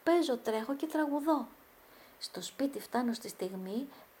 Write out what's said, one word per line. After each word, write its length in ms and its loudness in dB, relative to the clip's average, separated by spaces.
παίζω, 340 4
τρέχω 380 -2
και 120 -4
τραγουδώ. 600 2
Στο 240 -10
σπίτι 380 -2
φτάνω 320 0
στη 160 -6
στιγμή, 600 -6